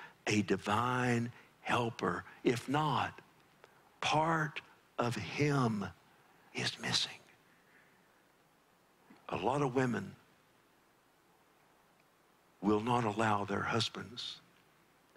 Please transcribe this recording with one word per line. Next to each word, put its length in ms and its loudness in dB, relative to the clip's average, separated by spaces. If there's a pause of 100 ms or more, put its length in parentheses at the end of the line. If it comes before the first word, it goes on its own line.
(280)
a 160 4
divine 880 2 (300)
helper. 640 0 (200)
If 260 2
not, 500 0 (800)
part 640 0 (360)
of 180 0
him 680 0 (680)
is 280 -4
missing. 300 -2 (2250)
A 80 -4
lot 240 0
of 140 0
women 400 0 (2500)
will 200 4
not 220 2
allow 400 0
their 200 -2
husbands 760 -4 (800)